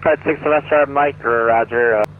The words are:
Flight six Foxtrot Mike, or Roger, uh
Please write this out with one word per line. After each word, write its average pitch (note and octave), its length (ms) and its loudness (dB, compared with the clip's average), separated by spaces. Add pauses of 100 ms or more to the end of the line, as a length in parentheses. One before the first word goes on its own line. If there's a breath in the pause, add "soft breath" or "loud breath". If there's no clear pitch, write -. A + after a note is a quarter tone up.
Flight D3+ 240 0
six D3+ 160 -2
Foxtrot D3 480 0
Mike, C#3+ 340 -2
or A#2 220 0
Roger, A#2 560 2
uh - 180 -4